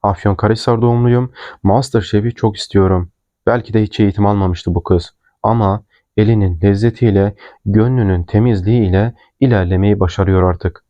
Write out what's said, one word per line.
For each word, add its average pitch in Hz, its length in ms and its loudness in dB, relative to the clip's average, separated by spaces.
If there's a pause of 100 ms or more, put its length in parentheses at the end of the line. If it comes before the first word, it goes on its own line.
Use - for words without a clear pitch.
"Afyonkarahisar 104 800 -2
doğumluyum. 120 520 0 (300)
MasterChef'i 113 720 0
çok 104 220 -2
istiyorum." 95 540 0 (340)
Belki 113 280 -2
de 107 100 2
hiç - 160 -6
eğitim 101 260 0
almamıştı 95 500 -2
bu - 80 -4
kız. 87 300 -2 (300)
Ama 107 400 0 (340)
elinin 104 460 2
lezzetiyle, 101 720 0 (300)
gönlünün 107 580 0
temizliğiyle 107 920 0 (240)
ilerlemeyi 98 600 2
başarıyor 92 440 0
artık. 90 460 -4